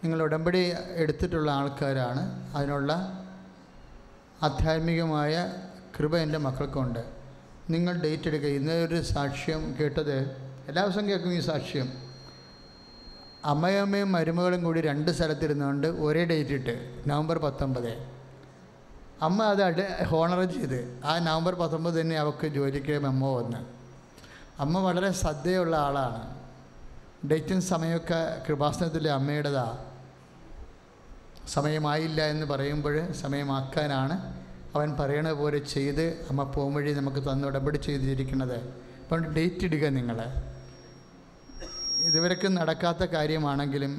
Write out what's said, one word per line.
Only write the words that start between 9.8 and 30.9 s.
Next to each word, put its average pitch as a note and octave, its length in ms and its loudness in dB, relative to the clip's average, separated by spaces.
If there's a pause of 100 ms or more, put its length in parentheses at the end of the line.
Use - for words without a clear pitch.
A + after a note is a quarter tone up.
എല്ലാ E3 160 2
ദിവസവും G3+ 240 2
കേൾക്കും F3+ 300 2
ഈ - 20 2
സാക്ഷ്യം. C#3 480 -2 (1600)
അമ്മയമ്മയും G3 680 4
മരുമകളും F3 540 4
കൂടി E3 140 4
രണ്ട് D3+ 360 2
സ്ഥലത്തിരുന്നുകൊണ്ട് D3 720 2 (180)
ഒരേ D#3 180 4
ഡേറ്റ് D3+ 340 2
ഇട്ട്, A#2+ 180 -2 (340)
നവംബർ D#3 280 2
പത്തൊമ്പത്. C3 540 0 (1300)
അമ്മ G3 160 4 (100)
അത് G3 160 4
അഡ്-, F#3 220 0 (200)
ഹോണർ E3+ 300 4 (140)
ചെയ്ത്, C3+ 260 -2 (240)
ആ D3 140 2
നവംബർ E3 360 2
പത്തൊമ്പത് E3 460 0
തന്നെ D#3+ 220 2
അവൾക്ക് D3+ 240 0 (120)
ജോലിക്ക് C#3 400 0
മെമ്മോ C3+ 400 2
വന്ന്. A2+ 240 -4 (1000)
അമ്മ E3 220 2
വളരെ F3+ 240 4 (100)
ശ്രദ്ധയുള്ള E3 560 2
ആളാണ്. C#3 460 0 (1080)
ഡേറ്റും D#3+ 300 2 (100)
സമയമൊക്കെ E3 500 0 (260)
കൃപാസനത്തിലെ D3+ 720 2
അമ്മയുടേതാ. C#3+ 500 0 (1900)